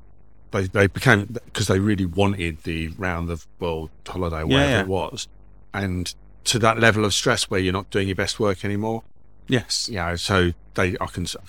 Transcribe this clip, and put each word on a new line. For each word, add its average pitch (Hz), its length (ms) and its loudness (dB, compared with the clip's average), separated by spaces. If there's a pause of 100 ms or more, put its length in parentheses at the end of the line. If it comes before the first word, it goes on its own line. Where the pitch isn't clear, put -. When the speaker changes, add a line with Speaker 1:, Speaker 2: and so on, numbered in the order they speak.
(520)
Speaker 1:
they, 98 140 0
they 101 220 4
became, 107 500 2 (160)
'cause 101 140 0
they 95 120 4
really 98 260 2
wanted 87 580 0
the 82 260 -4
round 85 400 -4
the 85 120 -6 (180)
world 80 300 -6 (160)
holiday, 85 340 -4
Speaker 2:
Yeah, 78 40 -4
Speaker 1:
whatever 139 280 2
Speaker 2:
yeah. 107 100 2
Speaker 1:
it 92 60 -4
was. 92 400 -4 (460)
And 92 400 -4 (320)
to - 140 0
that 113 200 4
level 110 260 6
of 98 80 0
stress - 360 0
where 101 100 0
you're 92 140 2
not 98 160 -4
doing 98 180 0
your 95 80 -2
best 98 240 -2
work 101 260 -2
anymore. 107 380 -4 (440)
Speaker 2:
Yes. - 420 -2
Speaker 1:
You 113 80 -6
know, 87 180 -2
so 90 360 2 (220)
they, 95 260 0
I 92 80 -4
can, 90 180 -8
I - 240 -10